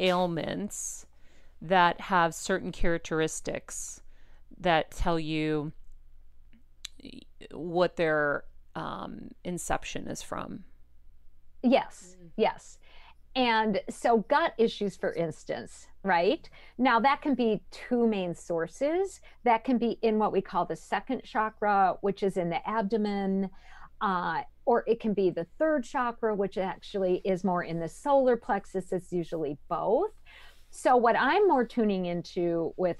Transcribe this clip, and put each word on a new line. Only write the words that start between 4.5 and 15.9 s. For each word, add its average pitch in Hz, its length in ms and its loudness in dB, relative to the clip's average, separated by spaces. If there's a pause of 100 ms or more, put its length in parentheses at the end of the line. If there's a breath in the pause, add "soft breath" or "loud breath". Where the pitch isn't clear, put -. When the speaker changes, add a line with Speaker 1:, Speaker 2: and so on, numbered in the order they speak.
Speaker 1:
that 170 340 2
tell 170 280 0
you 156 520 -2 (1800)
what 170 440 0
their, 151 480 2 (300)
um, - 560 -10 (140)
inception - 600 -4
is - 160 -8
from? - 420 -10 (1000)
Speaker 2:
Yes, - 560 0
Speaker 3:
Mm. 170 180 -20
Speaker 2:
yes. - 420 -2 (560 loud breath)
And 220 460 2 (100)
so 240 280 2 (100)
gut - 300 2
issues, 214 380 0
for - 160 -4
instance, - 760 -6 (140)